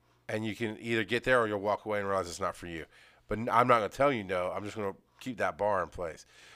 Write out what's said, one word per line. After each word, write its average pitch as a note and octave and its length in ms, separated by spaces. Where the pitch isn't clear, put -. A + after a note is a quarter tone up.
And A2 160
you G#2+ 100
can G#2+ 240
either A2+ 260
get A#2 200
there B2+ 160
or A2+ 60
you'll G#2 140
walk G2+ 260
away G#2 140
and G2 80
realize F#2+ 200
it's E2 120
not F2+ 160
for - 100
you. E2 180
But G#2+ 100
n-, A#2 120
I'm A#2 180
not B2 80
gonna G#2 120
tell C#3 240
you A2 120
no. F2+ 300
I'm F#2+ 100
just G2+ 120
gonna G2+ 180
keep A#2+ 180
that F#2 180
bar G2+ 260
in E2 60
place. E2 380